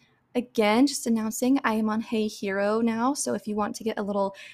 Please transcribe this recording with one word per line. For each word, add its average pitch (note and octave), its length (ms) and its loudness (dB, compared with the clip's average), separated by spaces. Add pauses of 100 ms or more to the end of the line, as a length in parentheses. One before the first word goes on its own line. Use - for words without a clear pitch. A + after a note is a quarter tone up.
(340)
again, A#3 540 4
just - 180 -4
announcing, A3+ 580 2
I A3+ 100 2
am G#3+ 160 0
on G#3+ 120 0
Hey A3 260 -2
Hero G3+ 540 0
now. A#3 320 0
So B3 220 -2
if - 120 -8
you G#3 80 -4
want G#3 200 -2
to - 80 -14
get G#3+ 160 -4
a G#3+ 40 -2
little G3 320 -2 (180)